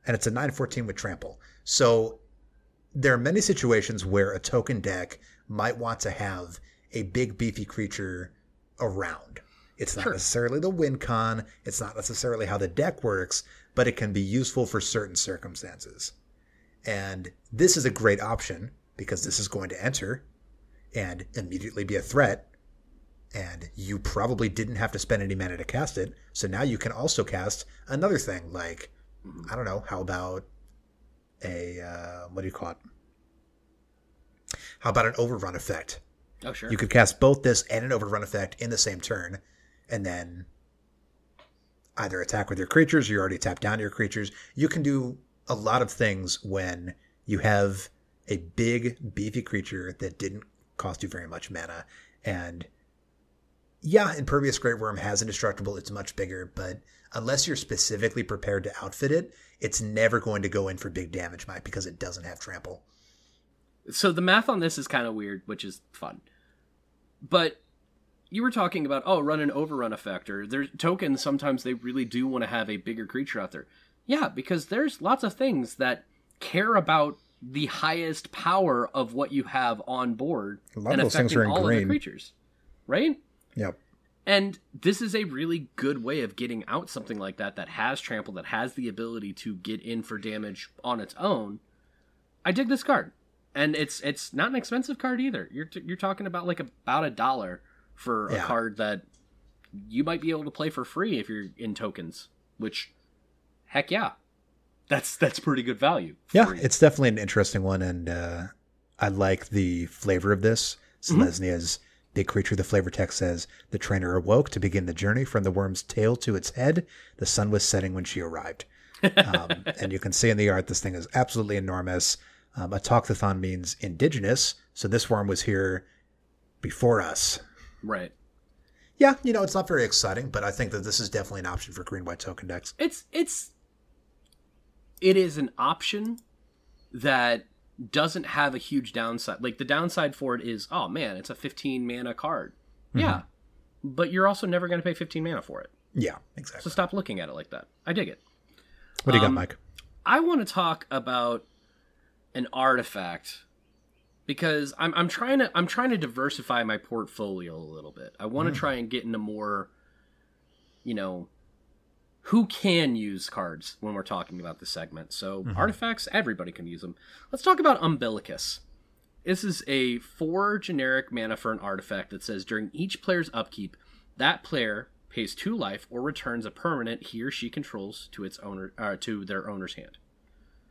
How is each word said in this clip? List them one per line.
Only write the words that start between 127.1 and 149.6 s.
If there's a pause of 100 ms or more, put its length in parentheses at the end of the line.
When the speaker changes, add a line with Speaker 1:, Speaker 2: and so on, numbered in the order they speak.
Speaker 2:
Right. (840)
Speaker 1:
Yeah,
you
know,
it's
not
very
exciting,
but
I
think
that
this
is
definitely
an
option
for
green-white
token
decks.
Speaker 2:
It's,
it's, (1500)
it
is
an
option (720)
that (440)
doesn't
have
a
huge
downside.
Like,
the
downside
for
it
is,
oh
man,
it's
a
fifteen
mana
card. (380)
Speaker 1:
Mm-hmm.
Speaker 2:
Yeah, (600)
but
you're
also
never
gonna
pay
fifteen
mana
for
it. (240)
Speaker 1:
Yeah, (180)
exactly.
Speaker 2:
So
stop
looking
at
it
like
that. (200)
I
dig
it. (840)
Speaker 1:
What
do
you
Speaker 2:
Um,
Speaker 1:
got,
Mike? (500)